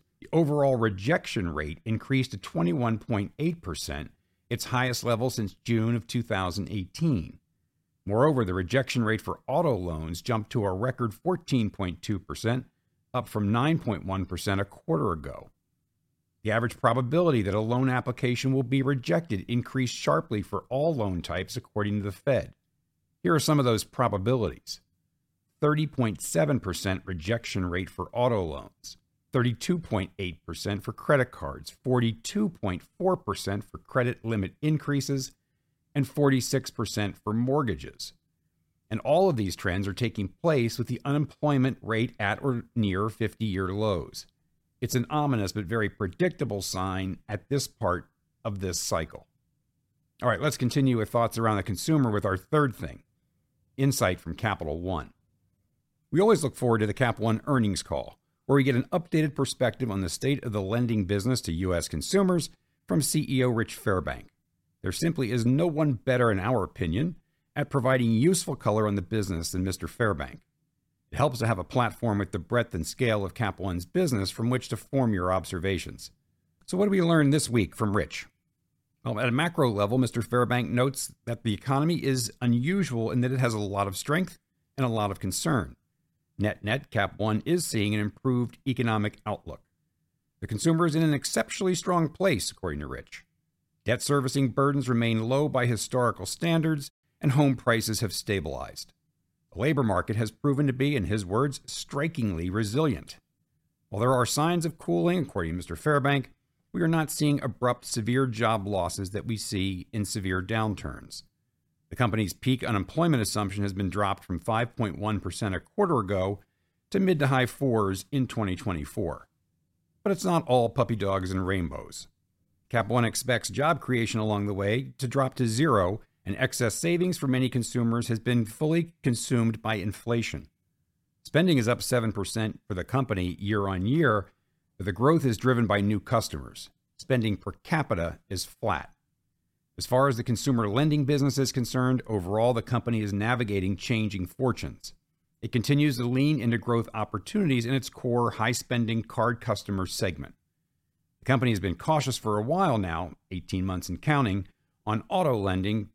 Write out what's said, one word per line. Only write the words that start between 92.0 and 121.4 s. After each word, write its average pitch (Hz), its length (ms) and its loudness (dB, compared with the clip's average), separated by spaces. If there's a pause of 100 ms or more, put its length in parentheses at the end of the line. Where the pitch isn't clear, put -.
place, 185 420 0
according 76 300 -6
to 73 80 -8
Rich. - 380 -14 (580)
Debt 120 180 0
servicing 135 480 2
burdens 139 380 2
remain 117 400 2
low 139 220 2
by 127 160 2
historical 120 600 0
standards, 160 640 0 (300)
and 139 140 2
home 139 220 6
prices 113 440 0
have 98 140 -2
stabilized. 73 800 -4 (600)
The 85 60 -10
labor 139 240 2
market 101 320 2
has 110 160 0
proven 143 360 2
to 131 60 2
be, 139 220 0
in 107 100 0
his 104 200 0
words, 127 400 0
strikingly 117 840 -2
resilient. 110 680 0 (720)
While 101 100 -6
there 127 140 4
are 123 120 2
signs 165 400 0
of 160 120 -6
cooling, 170 420 0
according 85 320 -4
to 87 60 -4
Mister 87 180 -8
Fairbank, 139 520 2 (440)
we 180 100 -2
are 170 60 2
not 160 240 0
seeing 147 320 2
abrupt, 120 420 -2
severe 123 420 0
job 110 380 0
losses 95 440 -2
that 98 160 -6
we 117 100 -2
see 95 560 -4
in 107 140 -2
severe 92 360 -2
downturns. 107 800 -4 (640)
The - 80 -12
company's 110 340 2
peak 127 320 -2
unemployment 135 580 2
assumption 101 420 -2
has 98 100 -2
been 95 160 -2
dropped 98 340 -2
from 87 160 -4
five 117 380 -2
point 101 200 -2
one 104 220 -2
percent 95 340 -4
a 85 60 -2
quarter 170 380 0
ago 98 420 0 (520)
to 196 100 2
mid 185 180 4
to 143 80 2
high 131 200 4
fours 107 640 0
in 131 180 0
twenty 98 280 -2
twenty-four. 85 720 -4 (760)
But 202 100 0
it's 185 120 -2
not 170 240 2
all 123 220 4
puppy 117 260 0
dogs 98 360 -2
and 92 140 0